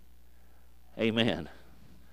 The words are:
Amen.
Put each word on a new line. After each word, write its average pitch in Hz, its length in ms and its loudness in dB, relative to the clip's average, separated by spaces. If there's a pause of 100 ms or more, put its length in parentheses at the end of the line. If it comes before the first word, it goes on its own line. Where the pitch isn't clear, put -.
(1000)
Amen. 110 500 6 (640)